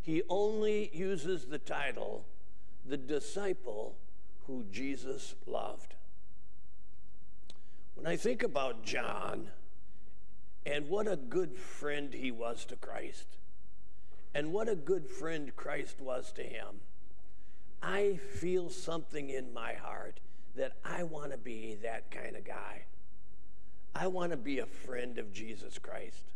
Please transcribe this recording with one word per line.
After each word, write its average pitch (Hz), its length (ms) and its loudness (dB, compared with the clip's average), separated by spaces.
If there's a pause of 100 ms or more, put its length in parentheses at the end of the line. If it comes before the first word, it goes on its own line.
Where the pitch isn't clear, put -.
He 160 300 2
only 214 640 2
uses 180 500 0
the 147 140 -2
title, 143 680 0 (640)
the 135 100 0
disciple 135 1000 0 (500)
who 127 260 0
Jesus 135 640 0 (120)
loved. 110 480 0 (2000)
When 139 120 0
I 170 100 0
think 233 260 2
about 135 400 0
John 107 680 0 (1160)
and 147 240 0
what 208 180 2
a 196 100 2
good 147 380 0
friend 143 600 0
he 127 160 0
was 117 340 0
to 123 120 0
Christ, - 500 0 (1040)
and 151 200 0
what 220 160 2
a 214 80 2
good 160 320 2
friend 156 480 0
Christ 143 440 0
was 127 320 0
to - 100 0
him, 110 400 0 (1000)
I 196 380 2 (140)
feel 180 360 2
something 160 580 0
in 131 240 0
my 117 220 0
heart - 460 0 (340)
that 131 300 0
I 180 180 0
want 151 300 0
to 131 40 0
be 110 460 0
that 113 300 0
kind 117 240 -2
of 104 80 -2
guy. 98 400 -2 (1080)
I 160 140 0
want 180 240 0
to 165 60 0
be 131 240 0
a 113 60 0
friend 123 520 0
of 107 140 -2
Jesus 110 460 -2
Christ. - 580 -2